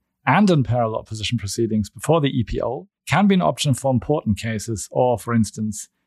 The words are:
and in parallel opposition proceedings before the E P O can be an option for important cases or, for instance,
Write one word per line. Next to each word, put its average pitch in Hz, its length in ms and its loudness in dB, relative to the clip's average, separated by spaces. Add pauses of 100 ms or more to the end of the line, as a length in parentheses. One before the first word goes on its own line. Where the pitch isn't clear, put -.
(260)
and 185 240 4
in 151 140 4
parallel 113 360 -2
opposition 107 380 -6
proceedings 107 520 -2
before 160 320 0
the 139 80 0
E 131 140 -2
P - 180 -4
O 147 260 -8 (200)
can 196 200 4
be 196 60 6
an 180 80 4
option 147 320 0
for 135 180 0
important 107 460 0
cases 110 540 -6
or, 123 260 2
for 117 160 -4
instance, 107 560 -2 (180)